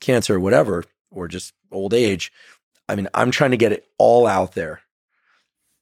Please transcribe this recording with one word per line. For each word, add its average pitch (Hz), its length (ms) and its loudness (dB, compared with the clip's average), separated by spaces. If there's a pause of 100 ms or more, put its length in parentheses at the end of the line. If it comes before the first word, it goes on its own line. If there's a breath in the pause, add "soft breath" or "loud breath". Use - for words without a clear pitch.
cancer 117 340 0
or 92 60 0
whatever, 98 440 0 (260)
or 87 180 -12
just - 260 -14 (160)
old 98 240 -4
age, 107 380 -2 (560 soft breath)
I 104 80 -6
mean, 98 180 -6
I'm 120 160 0
trying 127 220 0
to 123 40 2
get 107 160 2
it - 140 -6 (120)
all 117 280 6
out 95 260 -2
there 82 280 -10 (1000)